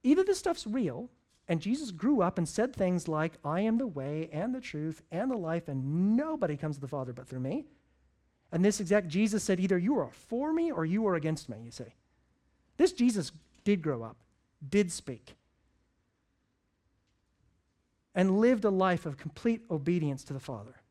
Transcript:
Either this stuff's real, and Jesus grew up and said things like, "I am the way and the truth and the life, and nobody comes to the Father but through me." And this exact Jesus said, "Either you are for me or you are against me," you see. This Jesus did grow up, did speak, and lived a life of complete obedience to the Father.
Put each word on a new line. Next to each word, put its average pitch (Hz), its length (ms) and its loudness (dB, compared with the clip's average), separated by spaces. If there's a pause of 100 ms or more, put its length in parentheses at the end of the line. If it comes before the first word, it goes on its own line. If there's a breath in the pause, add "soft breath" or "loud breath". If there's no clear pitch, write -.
Either 311 220 6
this 381 140 2
stuff's - 280 -4
real, 208 440 -4 (380)
and 165 120 0
Jesus 247 300 -2
grew 202 320 2
up 175 160 2
and 170 100 0
said 247 260 -2
things 180 340 0
like, 160 360 -2
"I 156 160 0
am 220 180 2
the 269 80 0
way 151 440 -6
and 196 240 -4
the 262 60 -8
truth 156 500 -8
and 208 200 -2
the 254 60 -2
life, 165 300 -4
and 151 500 0
nobody 269 400 0
comes 151 200 -4
to 139 40 -16
the 135 80 -10
Father 127 240 -6
but 127 140 -14
through 131 140 -8
me." 214 260 -4 (840 soft breath)
And 170 120 4
this 208 160 4
exact 196 280 2
Jesus 202 340 2
said, 185 160 2
"Either 185 180 2
you 208 220 2
are 143 140 -2
for 277 400 -4
me 330 180 0
or 160 160 -2
you 208 220 0
are 180 80 2
against 156 320 -2
me," 110 140 -12
you 117 80 -16
see. 113 240 -14 (840)
This 349 160 4
Jesus 220 400 2 (320)
did 202 180 2
grow 139 200 -2
up, 113 140 -12 (500)
did 185 260 2
speak, - 420 -12 (2750)
and 190 260 4
lived 233 240 4
a 214 60 4
life 185 340 2
of 143 140 -6
complete 226 520 -2
obedience 151 540 0
to - 80 -12
the 135 80 -8
Father. 117 400 -12 (100)